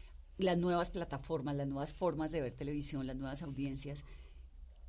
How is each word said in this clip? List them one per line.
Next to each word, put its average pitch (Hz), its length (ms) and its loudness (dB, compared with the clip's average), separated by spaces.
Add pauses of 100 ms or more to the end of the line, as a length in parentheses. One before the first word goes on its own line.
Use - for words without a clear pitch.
(380)
las 185 200 6
nuevas 175 340 6
plataformas, 147 640 0
las 139 100 2
nuevas 139 240 0
formas 156 400 2
de 165 100 0
ver 120 120 0
televisión, 139 520 -2
las 131 120 -2
nuevas 135 240 -4
audiencias, 139 580 -2 (880)